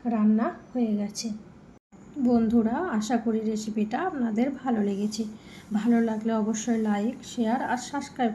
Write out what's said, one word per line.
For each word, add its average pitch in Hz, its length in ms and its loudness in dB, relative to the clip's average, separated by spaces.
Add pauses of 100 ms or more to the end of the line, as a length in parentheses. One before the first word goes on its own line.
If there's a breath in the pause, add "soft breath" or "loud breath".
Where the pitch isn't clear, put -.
রান্না 220 420 4 (220)
হয়ে 226 280 0
গেছে। 202 300 -4 (920)
বন্ধুরা, 233 560 4 (160)
আশা 233 260 0
করি 226 260 0
রেসিপিটা 214 640 -2
আপনাদের 247 460 0
ভালো 240 320 -2
লেগেছে। 202 400 -2 (480 loud breath)
ভালো 226 300 4
লাগলে 220 320 0
অবশ্যই 220 480 0
লাইক, 214 420 0
শেয়ার 233 400 0
আর 247 240 -2
সাবস্ক্রাইব 269 480 -2